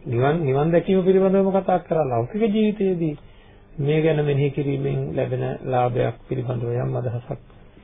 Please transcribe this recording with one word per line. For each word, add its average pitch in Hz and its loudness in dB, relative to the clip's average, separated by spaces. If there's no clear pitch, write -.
නිවන්, 139 0
නිවන් 143 0
දැකීම 175 4
පිළිබඳවම 190 4
කතා 190 2
කරා. 160 0
ලෞකික 120 -2
ජීවිතයේදී 202 0
මේ 151 0
ගැන 156 2
මෙනෙහි 143 2
කිරීමෙන් 139 -2
ලැබෙන 127 -2
ලාභයක් 123 0
පිළිබඳව 123 -4
යම් 131 -4
අදහසක් 120 -6